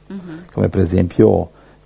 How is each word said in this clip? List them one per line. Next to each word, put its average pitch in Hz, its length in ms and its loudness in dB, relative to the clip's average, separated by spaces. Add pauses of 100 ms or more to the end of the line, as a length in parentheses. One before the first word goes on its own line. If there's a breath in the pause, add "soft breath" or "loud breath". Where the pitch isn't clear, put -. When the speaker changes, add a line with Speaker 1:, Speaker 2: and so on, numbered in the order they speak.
Speaker 1:
Mhm. 180 360 -16 (100)
Speaker 2:
come 98 160 -2
per 95 120 -2
esempio 92 680 2 (360 soft breath)